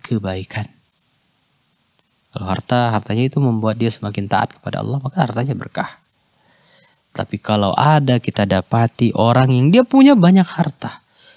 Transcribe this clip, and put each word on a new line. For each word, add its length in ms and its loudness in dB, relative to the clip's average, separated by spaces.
kebaikan. 640 -6
Kalau 160 -10
harta, 420 -2
hartanya 380 -2
itu 80 -6
membuat 400 0
dia 160 -2
semakin 320 -8
taat 320 -4
kepada 240 -8
Allah, 180 -6
maka 240 -4
hartanya 300 -4
berkah. 480 -10
Tapi 240 -8
kalau 400 -2
ada 400 2
kita 320 -2
dapati 640 0
orang 400 2
yang 160 2
dia 160 4
punya 320 6
banyak 320 4
harta, 500 -6